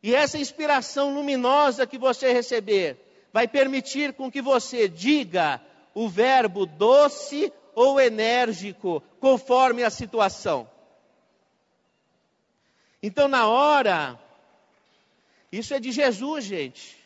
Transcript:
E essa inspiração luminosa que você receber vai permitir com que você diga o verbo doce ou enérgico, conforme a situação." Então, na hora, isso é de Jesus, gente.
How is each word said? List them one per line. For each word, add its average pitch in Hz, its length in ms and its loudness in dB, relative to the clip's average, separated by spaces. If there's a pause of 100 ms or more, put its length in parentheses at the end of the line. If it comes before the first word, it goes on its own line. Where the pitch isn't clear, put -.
E 220 120 -2
essa 285 240 0
inspiração 285 760 -2
luminosa 269 720 0
que 262 100 -16
você 254 340 0
receber 214 640 -2 (360)
vai 233 140 0
permitir 269 640 -2
com 262 180 -10
que 277 100 -8
você 240 460 0
diga 175 720 -2 (340)
o 220 140 -4
verbo 208 580 2
doce 277 880 2 (240)
ou 277 240 4
enérgico, 220 1000 -2 (180)
conforme 254 640 2
a 226 60 2
situação." 190 800 -4 (2250)
Então, 277 280 0
na 247 180 2
hora, 220 720 2 (1300)
isso 220 220 -8
é 277 60 -2
de 240 100 -8
Jesus, 262 540 -2
gente. 170 640 -12